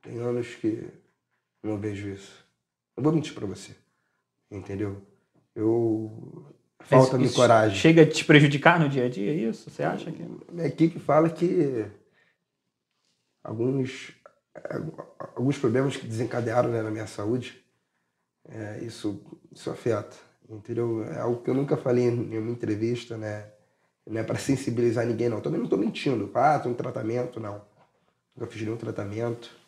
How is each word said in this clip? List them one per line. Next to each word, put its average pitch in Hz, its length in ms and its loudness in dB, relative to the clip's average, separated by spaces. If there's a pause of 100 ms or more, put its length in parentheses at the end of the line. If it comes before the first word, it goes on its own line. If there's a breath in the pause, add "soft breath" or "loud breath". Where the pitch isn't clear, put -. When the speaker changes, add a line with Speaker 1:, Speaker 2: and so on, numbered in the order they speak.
Speaker 1:
tenho 120 220 -10
anos 123 320 -4
que 110 320 -4 (720)
não 107 160 -4
vejo 101 320 -8
isso. - 360 -16 (500)
Não 120 80 -6
vou 160 100 2
mentir 151 200 -2
pra 110 120 -10
você, - 300 -12 (760)
entendeu? 98 520 -8 (540)
Eu, 110 1000 -2 (260)
Speaker 2:
Mas - 100 -20
Speaker 1:
falta-me 131 360 8
Speaker 2:
isso 120 100 0
Speaker 1:
coragem. 113 400 8
Speaker 2:
chega 165 280 10
a 151 40 10
te - 160 -2
prejudicar 151 560 8
no 147 80 4
dia 135 180 0
a 127 40 0
dia, 190 240 -4
isso? 208 360 -4
Você - 120 -12
acha 165 300 -4
que 160 120 -12 (280)
Speaker 1:
Minha 165 160 -4
equipe 156 320 2
fala 156 300 4
que 160 560 0 (1600)
alguns, 127 680 -4 (1200)
alguns 135 220 0
problemas 131 400 0
que 123 100 -12
desencadearam, 120 640 -2
né, 117 120 -2
na 107 100 -6
minha 107 160 -8
saúde, 120 540 -6 (880)
é, 107 340 -12
isso, 104 400 -8 (300)
isso - 180 -12
afeta, 110 460 -4 (340)
entendeu? 113 540 -4
É 113 160 -8
algo 120 220 -2
que - 80 -4
eu 127 40 0
nunca 139 220 0
falei 123 300 0
em 120 100 2
nenhuma 110 360 -4
entrevista, 113 680 -4
né? 104 340 -10 (540)
Não 110 160 -6
é - 20 -4
pra 117 140 -4
sensibilizar 120 680 0
ninguém, 120 220 -2
não. 107 140 -2
Também - 180 -2
não 240 80 -4
tô - 80 2
mentindo. 117 580 -2
Ah, 143 240 4
tô 127 120 -4
em 123 40 -2
tratamento, 120 680 -6
não. 104 220 -12 (760)
Nunca 120 140 -10
fiz 110 120 -12
nenhum 113 160 -6
tratamento. 113 760 -8 (160)